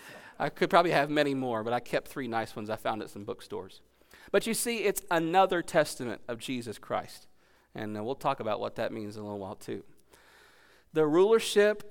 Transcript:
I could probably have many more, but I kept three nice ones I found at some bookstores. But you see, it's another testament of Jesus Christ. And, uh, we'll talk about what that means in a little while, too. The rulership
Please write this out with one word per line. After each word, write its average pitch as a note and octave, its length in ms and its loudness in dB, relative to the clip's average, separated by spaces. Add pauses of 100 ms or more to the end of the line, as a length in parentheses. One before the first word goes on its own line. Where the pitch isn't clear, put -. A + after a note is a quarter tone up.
(400)
I D3+ 100 -2
could D#3+ 200 0
probably F3 220 6
have D3 180 4
many D3 240 2
more, B2 300 -2
but A#2 100 -2
I B2 60 0
kept B2+ 300 -4
three C3 180 -8
nice A2+ 280 -4
ones G#2+ 140 -8
I A2 60 -2
found A2+ 260 -4
at - 80 -10
some G#2 140 -14
bookstores. G#2 580 -10 (500)
But G3+ 140 2
you A3+ 80 -2
see, A#3 300 -2
it's G3 260 0
another F3 540 4
testament B2+ 640 -2
of A#2+ 100 -6
Jesus A#2 400 -8
Christ. - 500 -8 (460)
And, G#2+ 240 -8
uh, G#2 60 -6
we'll B2 100 -6
talk C#3 260 -4
about G#2+ 200 -4
what A2 160 -6
that A2+ 160 -4
means G#2 240 -10
in G#2 80 -12
a - 20 -10
little G#2 140 -8
while, G2 160 -10
too. - 280 -10 (1080)
The D#3 120 4
rulership G#3 840 6